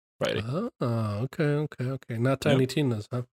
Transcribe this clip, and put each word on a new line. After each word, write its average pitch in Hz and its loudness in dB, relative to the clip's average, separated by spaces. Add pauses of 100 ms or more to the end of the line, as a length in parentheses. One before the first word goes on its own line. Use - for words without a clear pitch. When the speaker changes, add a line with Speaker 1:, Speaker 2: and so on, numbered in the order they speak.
(200)
Speaker 1:
Friday. - -2
Speaker 2:
Oh, 185 -4 (120)
okay, 113 -2
okay, 147 -2
okay. 127 -6
Not 123 4
Speaker 1:
Yep. 135 2
Speaker 2:
Tiny 131 4
Tina's, 123 0
huh? 123 -4